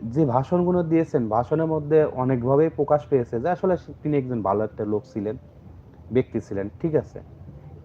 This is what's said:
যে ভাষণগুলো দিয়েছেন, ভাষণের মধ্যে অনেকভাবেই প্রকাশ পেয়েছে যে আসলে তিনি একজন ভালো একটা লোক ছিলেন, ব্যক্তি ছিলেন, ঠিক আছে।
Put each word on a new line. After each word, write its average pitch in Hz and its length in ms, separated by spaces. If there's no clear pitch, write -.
যে 127 240
ভাষণগুলো 175 560
দিয়েছেন, 160 460
ভাষণের 127 380
মধ্যে 156 380
অনেকভাবেই 131 640
প্রকাশ 147 380
পেয়েছে 120 340
যে 147 80
আসলে 180 280
তিনি 147 160
একজন 127 240
ভালো 98 220
একটা 110 200
লোক 104 180
ছিলেন, 107 240
ব্যক্তি 120 280
ছিলেন, 98 280
ঠিক 160 140
আছে। - 260